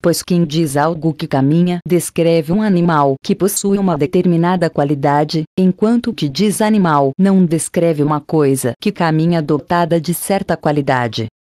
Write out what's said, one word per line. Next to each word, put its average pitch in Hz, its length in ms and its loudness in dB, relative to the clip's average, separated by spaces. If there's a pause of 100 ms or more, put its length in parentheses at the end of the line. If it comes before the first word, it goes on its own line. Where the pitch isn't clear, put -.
pois 165 220 0
quem 175 220 0
diz 151 320 -2
algo 156 360 -2
que 156 140 -8
caminha 165 580 0
descreve 165 680 0
um 214 100 0
animal 170 580 2
que - 140 -2
possui 202 440 -2
uma 185 200 0
determinada 170 720 0
qualidade, 147 720 0 (160)
enquanto 220 560 0
que 147 140 -4
diz 196 340 -2
animal 170 560 2
não 190 260 4
descreve 165 560 0
uma 147 200 0
coisa 135 600 0
que 208 120 -2
caminha 165 500 0
dotada 165 580 0
de 165 140 -4
certa 196 420 -4
qualidade. 131 680 -2 (160)